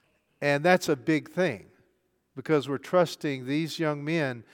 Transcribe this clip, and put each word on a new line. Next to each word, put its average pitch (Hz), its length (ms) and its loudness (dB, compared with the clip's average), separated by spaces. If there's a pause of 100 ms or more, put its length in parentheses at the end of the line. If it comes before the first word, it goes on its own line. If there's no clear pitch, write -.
(420)
And 143 220 2
that's 180 260 4
a 151 60 4
big 151 340 0
thing 156 360 -2 (680)
because 135 320 0
we're 139 100 -2
trusting 147 680 0
these 147 320 -4
young 151 260 -2
men 143 400 -2 (100)